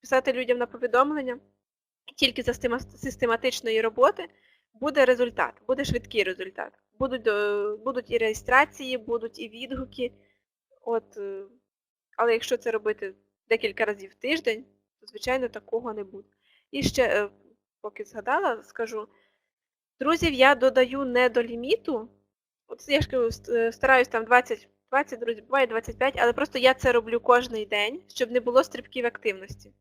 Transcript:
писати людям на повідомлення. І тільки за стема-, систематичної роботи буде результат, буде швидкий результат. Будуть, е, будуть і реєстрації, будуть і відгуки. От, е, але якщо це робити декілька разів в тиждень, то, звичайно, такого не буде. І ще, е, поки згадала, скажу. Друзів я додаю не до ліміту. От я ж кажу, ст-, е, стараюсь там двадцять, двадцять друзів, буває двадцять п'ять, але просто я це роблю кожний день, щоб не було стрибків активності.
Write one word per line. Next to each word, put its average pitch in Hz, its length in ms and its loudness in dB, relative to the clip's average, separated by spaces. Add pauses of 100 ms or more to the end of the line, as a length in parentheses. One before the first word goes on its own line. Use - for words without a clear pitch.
писати 262 280 0
людям 247 240 0
на 240 80 -2
повідомлення. 247 720 -2 (680)
І - 80 -20
тільки - 300 -2
за 160 100 -2
стема-, 233 260 -4
систематичної 233 1000 -2
роботи 240 460 2 (460)
буде 269 320 2
результат, 240 480 2 (140)
буде 262 180 0
швидкий 240 380 -2
результат. 185 500 -8 (260)
Будуть, 247 280 -2
е, 208 480 -2
будуть 233 360 -8
і 233 60 -2
реєстрації, 254 800 0
будуть 226 420 -8
і 226 100 -12
відгуки. 247 640 -10 (680)
От, 220 360 -6
е, 196 260 -12 (760)
але 233 160 2
якщо 233 240 -2
це 233 140 -6
робити 208 440 -6 (340)
декілька 226 360 0
разів 202 260 -8
в - 20 -20
тиждень, 247 520 -4 (360)
то, 220 60 -20
звичайно, 247 420 -4
такого 226 440 -8
не 208 100 -10
буде. 196 260 -18 (420)
І 285 120 -4
ще, - 200 2
е, 208 260 0 (520)
поки 208 240 -14
згадала, 240 580 -2
скажу. 220 440 -10 (920)
Друзів 320 340 2
я 262 220 8
додаю 254 500 2
не 247 240 2
до 233 140 0
ліміту. 233 680 -4 (580)
От - 220 -18
я 285 120 4
ж - 80 -2
кажу, 240 220 -2
ст-, - 200 -10
е, 226 200 0
стараюсь 254 360 4
там 226 180 -2
двадцять, 247 440 2 (200)
двадцять 269 300 -2
друзів, 226 260 -6
буває 262 220 2
двадцять 226 300 -6
п'ять, 262 200 0
але 240 160 4
просто 277 260 -2
я 254 140 6
це 262 180 0
роблю 233 280 0
кожний 240 460 2
день, 214 420 -2
щоб 233 240 -4
не 247 80 2
було 247 240 4
стрибків 247 420 -8
активності. 202 760 -6